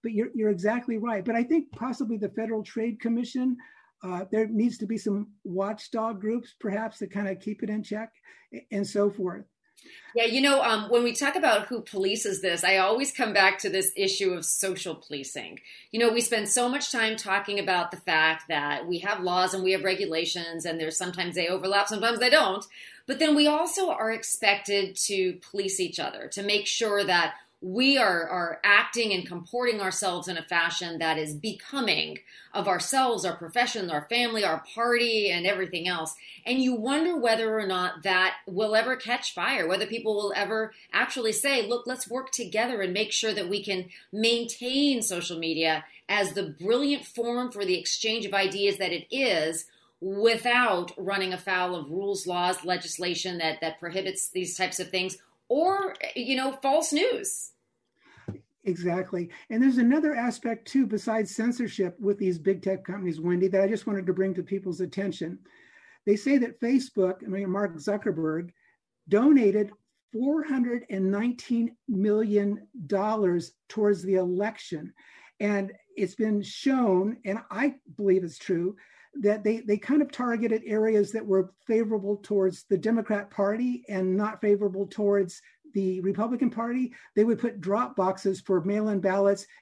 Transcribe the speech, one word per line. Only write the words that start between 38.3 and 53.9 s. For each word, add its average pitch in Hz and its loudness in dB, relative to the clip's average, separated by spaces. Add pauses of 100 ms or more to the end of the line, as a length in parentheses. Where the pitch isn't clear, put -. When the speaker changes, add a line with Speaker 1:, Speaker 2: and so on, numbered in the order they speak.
Speaker 2:
will 214 0
ever 247 2
catch 247 -4
fire, 202 0
whether 185 0
people - -2
will 202 -2
ever 214 -2 (180)
actually 226 0
say, 269 2
"Look, 240 -2
let's 247 -6
work 254 -6
together 220 -2
and 185 -2
make 208 -2
sure 220 0
that 180 -4
we 208 -2
can 185 -4 (240)
maintain 233 0
social 175 -4
media 160 0 (240)
as 196 0
the 165 -4
brilliant 262 2
forum 240 -4
for 208 -6
the 180 0
exchange 220 -2
of 185 -6
ideas 196 2
that 185 -2
it 170 -6
is 175 0 (340)
without 220 2
running 190 -2
afoul 180 -2
of 143 -10
rules, 196 -4
laws, 180 0
legislation 180 -4
that, 160 -2
that 160 -4
prohibits 185 -4